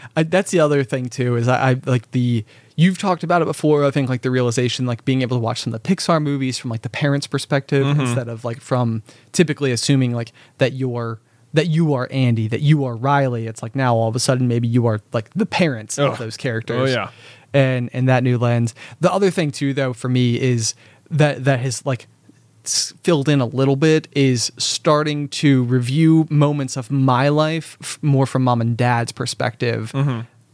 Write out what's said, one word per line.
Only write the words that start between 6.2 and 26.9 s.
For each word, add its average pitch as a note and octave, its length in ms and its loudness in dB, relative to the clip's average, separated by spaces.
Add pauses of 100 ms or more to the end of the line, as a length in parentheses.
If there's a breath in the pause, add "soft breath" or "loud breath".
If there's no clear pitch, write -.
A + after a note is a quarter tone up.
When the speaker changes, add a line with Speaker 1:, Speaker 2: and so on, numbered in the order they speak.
Speaker 1:
movies C3+ 360 -2
from, B2 120 -8
like, A2+ 120 -6
the B2 60 -10
parents' C#3+ 380 -2
perspective C#3 580 -2
Speaker 2:
Mm-hmm. D3 160 2
Speaker 1:
instead A#2+ 280 -2
of, A#2 160 -12
like, A#2+ 160 -6
from A#2 420 -2 (300 loud breath)
typically C#3+ 400 0
assuming, B2+ 420 2
like, A#2 160 -6 (280 soft breath)
that C3 160 2
you're, A#2+ 440 -6 (360 soft breath)
that D#3 120 2
you D#3+ 280 2
are B2+ 180 -2
Andy, A#2+ 340 2
that A2 140 -4
you D3 240 4
are B2 100 -4
Riley. B2 540 0
It's A2 160 -12
like, A#2 100 -12
now B2+ 220 2
all A2+ 120 2
of A2+ 60 -4
a B2+ 60 -2
sudden B2+ 260 0
maybe A#2+ 220 0
you A#2 180 2
are, G#2+ 140 0 (120)
like, A2+ 220 -6
the G3+ 120 0
parents A#2+ 520 -2
of C#3+ 140 2
Speaker 2:
Ugh. - 60 -10
Speaker 1:
those A2+ 180 -8
characters. B2 540 -2
Speaker 2:
Oh, A#2+ 100 0
yeah. F#2+ 100 -8 (420 loud breath)
Speaker 1:
And, C3 400 0
and B2+ 160 0
that B2+ 140 2
new B2 160 2
lens. A#2+ 380 0 (240 loud breath)
The F3+ 120 2
other G3 200 2
thing D#3+ 180 -2
too, C#3 240 -4
though, C3+ 180 -2
for B2 160 -8
me B2 320 2
is A#2+ 340 0 (360 soft breath)
that, D3 360 0
that C3+ 120 2
has, B2 260 -6
like, C3 220 -4 (580)
s-, - 280 -4 (100)
filled D3 260 2
in C#3+ 120 4
a B2 60 0
little C3+ 300 2
bit D#3 360 2
is C3 440 2
starting D3 720 -2
to C#3 360 2
review D3 640 4
moments D3 460 2
of C3 160 -8